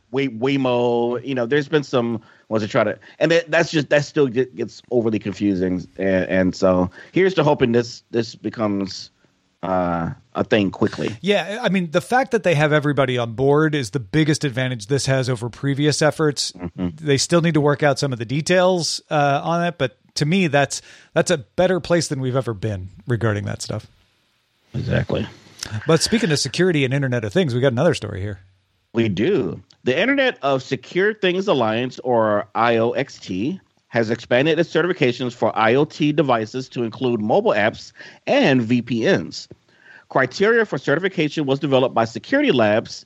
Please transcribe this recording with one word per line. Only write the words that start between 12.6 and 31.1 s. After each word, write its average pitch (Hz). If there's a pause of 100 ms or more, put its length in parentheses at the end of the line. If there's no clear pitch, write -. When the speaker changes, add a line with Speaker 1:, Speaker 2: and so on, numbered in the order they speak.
Speaker 2:
everybody 139
on 117
board 143
is 139
the 143
biggest 147
advantage 127
this 135
has 131
over 117
previous 139
efforts. 147
Speaker 1:
Mm-hmm. 180 (180)
Speaker 2:
They 139
still 170
need 165
to 151
work 143
out 143
some 135
of 110
the 117
details, 175
uh, 143
on 170
it, 170
but 131 (160)
to 147
me, 185
that's, 139 (320)
that's 170
a 160
better 180
place 170
than 131
we've 127
ever 123
been 98 (180)
regarding 107
that 104
stuff. - (880)
Speaker 1:
Exactly. - (600)
Speaker 2:
But 156
speaking 214
of 143
security 156
and 123
Internet 127
of 104
Things, 170
we 123
got 127
another 143
story 98
here. 101 (540)
Speaker 1:
We 113
do. 123 (220)
The 131
Internet 262
of 135
Secure 190